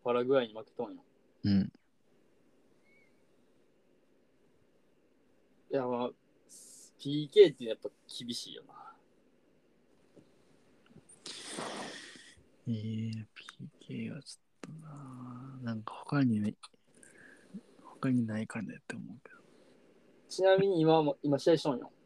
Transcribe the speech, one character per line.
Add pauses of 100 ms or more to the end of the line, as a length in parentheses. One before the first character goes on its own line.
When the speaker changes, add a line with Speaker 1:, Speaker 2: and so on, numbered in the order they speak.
Speaker 1:
パ
ラ
グ
ア
イ
に
負
け
と
ん
よ。 (420)
Speaker 2:
う
ん。 (4000)
Speaker 1:
い
や、
ま
あ、 (880)
ピ
ー
ケ
ー
っ
て
や
っ
ぱ (280)
厳
し
い
よ
な。 (4000)
Speaker 2:
え
ー、
ピ (180)
ー (200)
ケ (160)
ー
は
ち (280)
ょ
っ
と (160)
な。
な
ん
か (140)
他
に
ね、 (1300)
他
に
な
い
か
ね
っ
て
思
う (140)
け
ど。 (920)
Speaker 1:
ち
な
み
に
今
も、
今
試
合
し
と
ん
よ。 (140)